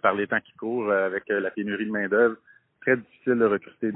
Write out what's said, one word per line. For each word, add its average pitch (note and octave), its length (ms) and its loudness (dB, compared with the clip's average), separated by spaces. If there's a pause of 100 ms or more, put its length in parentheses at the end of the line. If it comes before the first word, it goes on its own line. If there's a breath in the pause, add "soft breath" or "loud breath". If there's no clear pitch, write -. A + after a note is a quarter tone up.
par G2 120 4
les G2+ 120 -2
temps A2 140 0
qui - 140 -20
courent, A2+ 340 -4
euh, G2 180 2
avec, F#2+ 240 -6
euh, G2+ 80 0
la F#2+ 120 -4
pénurie G#2 340 -6
de G#2+ 80 -6
main-d'œuvre. G#2 440 2 (440 soft breath)
Très B2+ 160 2
difficile - 380 -4
de A#2 100 2
recruter G#2 520 -2